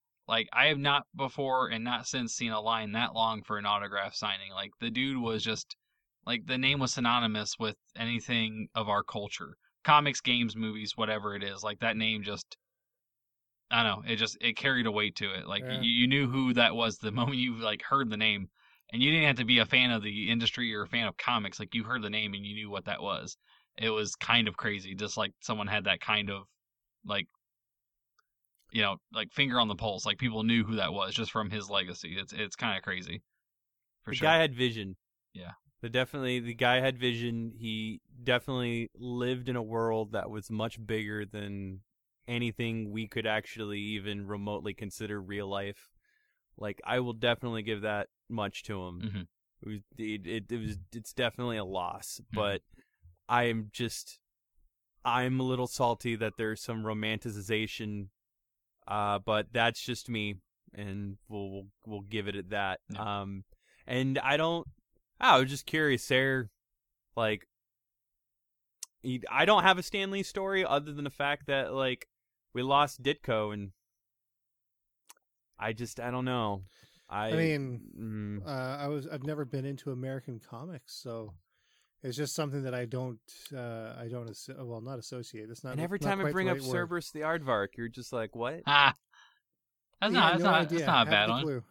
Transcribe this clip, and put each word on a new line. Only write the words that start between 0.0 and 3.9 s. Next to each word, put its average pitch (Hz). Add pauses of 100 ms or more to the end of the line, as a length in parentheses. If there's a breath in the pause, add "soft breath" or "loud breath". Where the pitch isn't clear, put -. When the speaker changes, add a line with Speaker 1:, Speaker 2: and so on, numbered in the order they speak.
Speaker 1:
Like, 113
I 131
have 151
not 143 (100)
before 127
and 113
not 120
since 120
seen 117
a 110
line 110
that 117
long 113
for 107
an 104
autograph 101